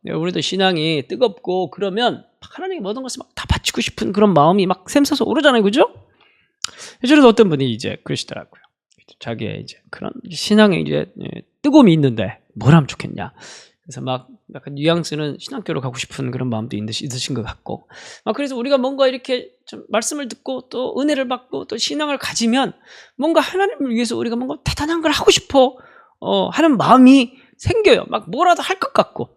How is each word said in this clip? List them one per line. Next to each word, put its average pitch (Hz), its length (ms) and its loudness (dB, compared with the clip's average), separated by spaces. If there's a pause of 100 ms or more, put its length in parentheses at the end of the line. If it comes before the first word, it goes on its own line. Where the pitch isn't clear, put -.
우리도 165 360 -4
신앙이 165 680 -2
뜨겁고 185 640 -4
그러면 196 520 -4 (180)
하나님께 359 420 -10
모든 214 180 -8
것을 254 200 -12
막 - 120 -20
다 - 140 -12
바치고 - 340 -2
싶은 - 320 -6
그런 202 220 4
마음이 170 320 4
막 - 200 -4
샘솟아 285 400 2
오르잖아요. 247 360 4
그죠? 247 280 2 (1120)
예전에도 277 240 6
어떤 220 220 6
분이 135 220 0
이제 104 320 -6
그러시더라고요. - 580 -10 (580)
자기의 110 420 -8
이제 - 160 -18 (120)
그런 - 220 -10 (180)
신앙에 208 500 4
이제, 147 320 -4 (100)
예, - 200 -12 (200)
뜨거움이 269 320 8
있는데 117 460 0 (160)
뭘 123 180 4
하면 151 140 6
좋겠냐. - 460 -12 (500)
그래서 135 180 -16
막 127 260 -6 (280)
약간 143 200 -16
뉘앙스는 151 640 -2
신학교로 175 420 -8
가고 123 160 -8
싶은 127 340 -8
그런 127 180 -6
마음도 110 280 -6
있-, 104 60 -6 (200)
있으신 131 320 -8
것 120 80 -6
같고. - 460 -14 (360)
막 220 100 -4
그래서 277 200 -6
우리가 269 220 0
뭔가 262 300 0
이렇게 254 420 -4 (160)
좀 220 240 -20
말씀을 247 400 -4
듣고 254 400 -10
또 247 320 -6
은혜를 277 260 -2
받고 254 380 -8
또 - 120 -8
신앙을 285 400 -4
가지면 233 560 -2 (440)
뭔가 311 240 2
하나님을 294 520 -2
위해서 233 220 -2
우리가 233 200 -4
뭔가 262 280 -6
대단한 320 380 -4
걸 311 100 0
하고 330 200 2
싶어, 269 460 2 (420)
어, 190 300 -2
하는 294 280 2
마음이 247 560 6 (240)
생겨요. 392 500 2
막 202 220 -6
뭐라도 339 320 2
할 392 180 -4
것 - 140 -8
같고. - 440 -2